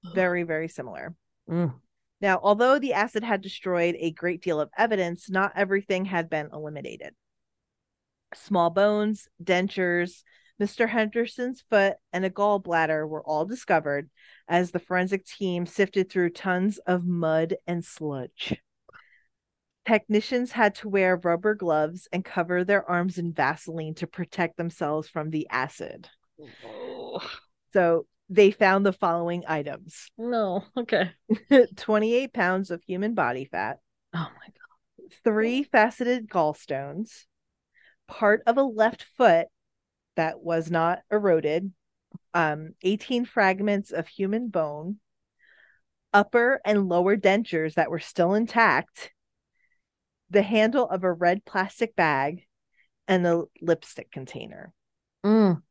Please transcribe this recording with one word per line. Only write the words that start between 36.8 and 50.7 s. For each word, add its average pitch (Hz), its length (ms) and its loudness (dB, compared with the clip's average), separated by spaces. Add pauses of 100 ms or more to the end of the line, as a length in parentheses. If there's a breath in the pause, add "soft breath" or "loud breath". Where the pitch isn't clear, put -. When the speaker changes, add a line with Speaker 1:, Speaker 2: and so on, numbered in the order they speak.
Speaker 2:
part 214 380 2
of 233 100 4
a 277 60 4
left 226 420 0 (140)
foot 170 300 6 (680)
that 160 240 -2
was 165 300 -2
not 170 300 2 (120)
eroded, 180 600 2 (600)
um, 156 380 0 (120)
eighteen 233 440 -2
fragments 202 640 0
of - 180 -4
human 214 400 -4
bone, 160 480 -4 (1160 soft breath)
upper 233 500 4
and 202 240 2
lower 180 300 2
dentures 190 560 2
that 160 160 0
were 165 80 -4
still 180 360 0
intact, 214 800 0 (1160)
the 196 120 4
handle 220 460 2